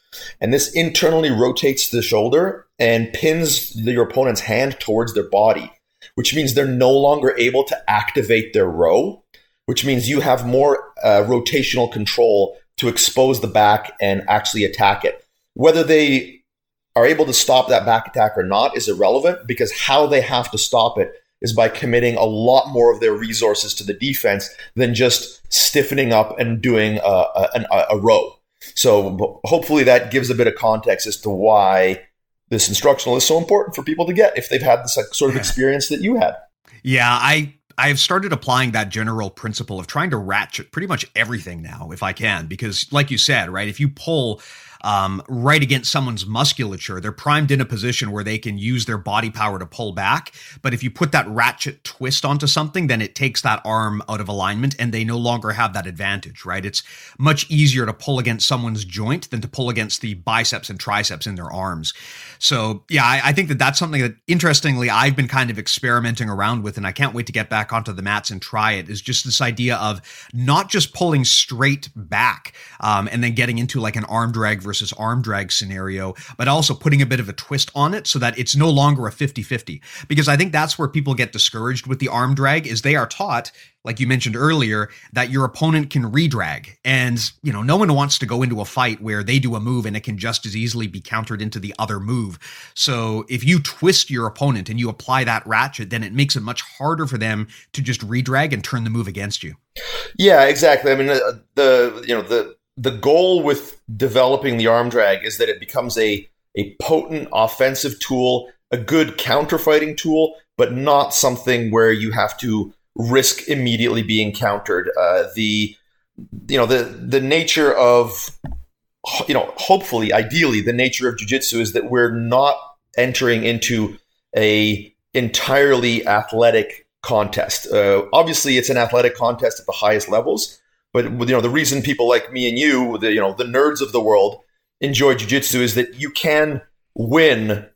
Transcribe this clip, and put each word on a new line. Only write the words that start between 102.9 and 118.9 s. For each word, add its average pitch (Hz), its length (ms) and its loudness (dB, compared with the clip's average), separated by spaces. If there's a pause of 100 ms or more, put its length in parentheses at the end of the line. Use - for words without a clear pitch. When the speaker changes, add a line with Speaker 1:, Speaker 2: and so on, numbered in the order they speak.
Speaker 1:
goal 165 520 2
with - 380 -4 (160)
developing 127 640 2
the 113 80 2
arm 117 240 4
drag 104 340 2
is 110 140 -8
that 113 100 2
it 104 120 -4
becomes 120 360 -6
a, 107 320 0 (280)
a 101 220 -6
potent 160 540 -2
offensive 127 680 0
tool, 127 500 0 (200)
a 123 60 0
good 151 400 0
counterfighting 151 800 0
tool, 160 380 0 (240)
but 120 160 2
not 143 400 2
something 120 560 0
where 113 220 4
you 110 180 -2
have 107 280 -2
to 107 360 -2 (200)
risk 123 540 0
immediately 120 540 0
being 107 280 0
countered. 101 680 -2
Uh, 90 260 2 (100)
the, 107 400 0 (760)
you 135 100 0
know, 117 80 4
the, 120 180 2
the 123 360 -2
nature 151 540 2
of, 120 560 4 (960)